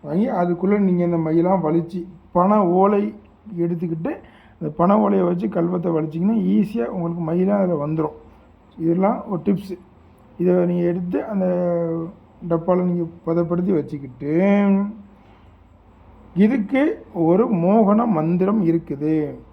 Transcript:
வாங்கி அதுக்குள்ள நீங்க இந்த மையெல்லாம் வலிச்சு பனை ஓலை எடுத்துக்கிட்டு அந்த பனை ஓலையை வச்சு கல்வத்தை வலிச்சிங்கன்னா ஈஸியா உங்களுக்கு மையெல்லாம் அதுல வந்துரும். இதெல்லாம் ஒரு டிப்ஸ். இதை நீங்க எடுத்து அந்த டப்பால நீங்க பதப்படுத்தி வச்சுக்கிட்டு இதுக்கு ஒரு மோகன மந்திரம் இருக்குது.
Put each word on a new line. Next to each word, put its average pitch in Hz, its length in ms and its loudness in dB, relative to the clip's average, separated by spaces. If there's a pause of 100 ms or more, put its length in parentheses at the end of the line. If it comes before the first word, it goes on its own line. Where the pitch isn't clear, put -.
வாங்கி 160 260 0
அதுக்குள்ள 180 500 0
நீங்க 180 260 2
இந்த 170 120 0
மையெல்லாம் 170 440 2
வலிச்சு 170 460 -2 (260)
பனை 196 260 4
ஓலை 202 560 2 (440)
எடுத்துக்கிட்டு 170 600 -4 (400)
அந்த 151 160 -6
பனை 190 200 4
ஓலையை 202 300 2
வச்சு 175 220 -2
கல்வத்தை 175 440 -2
வலிச்சிங்கன்னா 180 640 -2
ஈஸியா 233 280 -2
உங்களுக்கு 170 480 -6
மையெல்லாம் 185 180 0
அதுல 180 360 0
வந்துரும். 156 280 -4 (640)
இதெல்லாம் 180 500 0
ஒரு 180 160 -4
டிப்ஸ். 190 340 -2 (600)
இதை 180 280 2
நீங்க 175 160 0
எடுத்து 180 420 -2
அந்த 196 220 -2 (1000)
டப்பால 175 340 0
நீங்க 175 220 0 (200)
பதப்படுத்தி 175 480 -2
வச்சுக்கிட்டு 151 920 0 (1700)
இதுக்கு 247 680 2 (100)
ஒரு 185 400 4
மோகன 196 520 4
மந்திரம் 180 600 0
இருக்குது. 156 680 -2 (180)